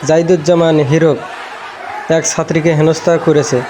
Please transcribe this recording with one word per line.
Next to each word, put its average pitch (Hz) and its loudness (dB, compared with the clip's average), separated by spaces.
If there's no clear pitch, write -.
জাহিদুজ্জামান 165 2
হীরক 151 2
এক 160 0
ছাত্রীকে 160 -2
হেনস্থা 160 2
করেছে 147 0